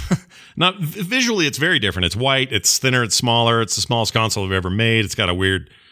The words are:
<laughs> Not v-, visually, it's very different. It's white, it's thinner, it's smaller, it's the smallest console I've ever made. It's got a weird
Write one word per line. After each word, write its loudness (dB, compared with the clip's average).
<laughs> -20
Not 0
v-, -6
visually, 0
it's -4
very 0
different. 0
It's -4
white, 0
it's 0
thinner, 2
it's -2
smaller, 2
it's -4
the -2
smallest 0
console 0
I've -4
ever 0
made. 2
It's -8
got 0
a 0
weird 0